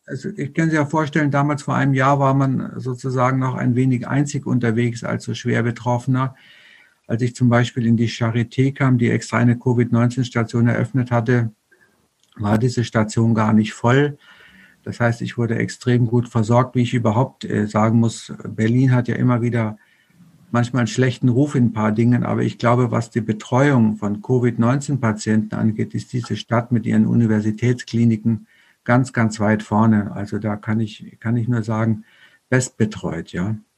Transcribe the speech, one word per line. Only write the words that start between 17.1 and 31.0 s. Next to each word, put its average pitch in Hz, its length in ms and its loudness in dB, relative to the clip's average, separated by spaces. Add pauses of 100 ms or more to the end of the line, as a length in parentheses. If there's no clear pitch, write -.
äh, 107 240 -2
sagen 110 320 2
muss, - 320 -2 (120)
Berlin 120 480 2
hat 123 140 2
ja 117 80 -4
immer 123 260 2
wieder 113 380 -2 (760)
manchmal 123 280 0
einen 113 80 0
schlechten 127 400 0
Ruf 135 260 2
in 123 120 4
ein - 60 0
paar 107 200 0
Dingen, 120 320 2
aber 113 180 -2
ich 120 160 -2
glaube, 120 320 2
was 113 200 -2
die 117 100 -2
Betreuung 117 800 2
von 104 220 -6
covid 123 380 0
neunzehn 135 400 0
Patienten 107 560 0
angeht, 110 400 -2
ist - 180 -8
diese 120 220 -6
Stadt 117 380 -4
mit 113 140 0
ihren 110 200 2
Universitätskliniken 117 1400 0 (340)
ganz, 123 300 0
ganz 110 260 0
weit 104 240 0
vorne. 107 480 2
Also 101 280 -8
da 107 180 -6
kann 110 240 -4
ich, - 400 -10